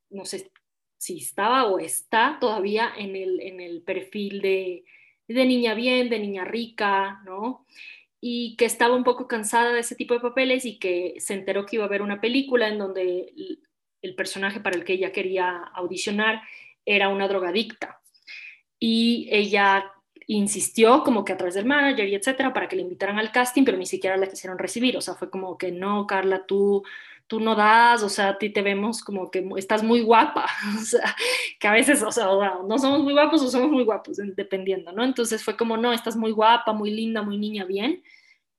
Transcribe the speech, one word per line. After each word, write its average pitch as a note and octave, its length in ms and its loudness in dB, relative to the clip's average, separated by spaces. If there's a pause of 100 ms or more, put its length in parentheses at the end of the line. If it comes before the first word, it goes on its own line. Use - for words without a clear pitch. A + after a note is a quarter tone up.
no G3 160 -14
sé F#3+ 260 -12 (460)
si F3 200 -10
estaba A#3 480 2
o F#3+ 140 2
está A3+ 600 0
todavía G#3+ 580 0
en G3 180 -10
el, F#3 260 -4
en F#3 180 -14
el E3+ 220 -12
perfil G3 600 -6
de, F#3+ 440 -2 (420)
de B3+ 180 2
niña A#3+ 280 2
bien, B3 360 0
de A3 100 -2
niña G3 260 -6
rica, G3+ 800 -2
¿no? G#3 400 -8 (560)
Y A#3+ 360 -6
que A#3+ 80 4
estaba A#3+ 300 4
un B3+ 100 2
poco B3 220 0
cansada A#3 460 2
de A#3+ 80 2
ese - 140 -8
tipo B3 180 -4
de A#3+ 60 2
papeles B3+ 460 0
y A3 140 -8
que F3+ 400 -2
se - 140 -6
enteró G3 320 -4
que A#3 120 -6
iba G#3 80 0
a - 20 -4
haber G3+ 140 -2
una G3+ 200 -4
película A#3+ 460 0
en G#3+ 100 -4
donde F#3 580 -4
el, F#3+ 240 -12 (420)
el - 140 -12
personaje G3 440 -6
para F#3 180 -4
el E3+ 80 -6
que F#3+ 80 -2
ella F3+ 200 -2
quería F#3 440 -2 (160)
audicionar G3+ 680 -2 (440)
era G3+ 240 2
una G3 180 0
drogadicta. G3 720 -4 (760)
Y A#3 540 0
ella G3 600 4 (360)
insistió G#3+ 760 4
como G#3 220 2
que F#3+ 80 -2
a F3+ 40 -4
través F3+ 180 -4
del G3 100 -2
manager C4+ 420 2
y G3+ 80 0
etcétera C4 380 -2
para F3+ 140 -2
que F#3 80 -6
le F#3 80 -2
invitaran G3 360 -4
al A3 120 -2
casting, B3 340 4
pero G#3 120 4
ni F#3 80 -4
siquiera F#3+ 320 -2
la F#3+ 100 2
quisieron F#3 320 -10
recibir. A3+ 380 -2
O - 40 -4
sea, F#3 140 -8
fue F3+ 140 -10
como F#3+ 280 -8
que, F#3 140 -6
"No, G3+ 360 -2
Carla, F#3+ 380 0
tú, G3+ 380 2 (440)
tú A3 140 -4
no A3 140 2
das, A3+ 480 6
o G3+ 60 -2
sea, G3+ 200 2
a G3 80 -2
ti G#3 140 -2
te G3+ 100 0
vemos G3+ 420 -2
como F#3+ 280 -6
que F#3+ 100 -2
mu-, F#3+ 160 -6
estás G#3+ 260 0
muy A#3 180 4
guapa", A3 440 4
<laughs> G#3 340 -4
o A3 60 -6
sea, - 300 0 (440)
que G#3 80 0
a G#3 60 6
veces, C4 300 6
o G#3+ 80 -2
sea, G#3+ 180 2
o, F#3+ 380 2
no A3 100 0
somos C#4 240 4
muy C#4 120 2
guapos D4 300 6
o B3+ 60 0
somos B3+ 220 2
muy C4 120 4
guapos, G3+ 360 -2
en-, G3+ 160 -8
dependiendo, F#3+ 580 -4
¿no? A3 100 0
Entonces A#3+ 400 -2
fue G#3+ 140 -4
como, A3+ 180 0
"No, A#3 160 2
estás A3+ 240 -2
muy A3 160 0
guapa, A3 420 4
muy G#3 180 -4
linda, A3+ 300 -4
muy G3+ 160 -4
niña G#3 280 -6
bien, G#3 360 -2 (580)